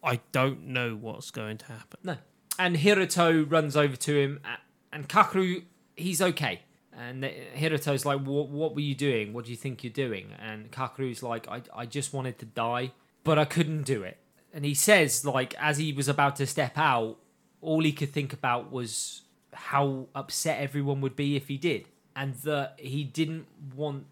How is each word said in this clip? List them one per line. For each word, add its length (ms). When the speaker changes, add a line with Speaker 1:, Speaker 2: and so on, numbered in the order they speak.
Speaker 1:
"I 160
don't 340
know 280
what's 360
going 280
to 80
happen." 360
Speaker 2:
No. 140
And 160
Hiruto 760
runs 280
over 180
to 240
him, 240
a-, 160
and 120
Kakeru, 560
he's 260
okay. 400
And 280
the, 100
Hiruto's 500
like, 140
"What, 300
what 260
were 60
you 140
doing? 380
What 120
do 60
you 60
think 280
you're 80
doing?" 460
And 320
Kakeru's 520
like, 240
"I, 140
I 120
just 280
wanted 260
to 60
die, 460
but 160
I 60
couldn't 380
do 200
it." 140
And 80
he 120
says, 500
like, 320
as 220
he 140
was 140
about 280
to 100
step 320
out, 400
all 240
he 80
could 220
think 200
about 380
was 520
how 640
upset 460
everyone 420
would 140
be 200
if 120
he 100
did. 300
And 280
that 360
he 240
didn't 440
want 360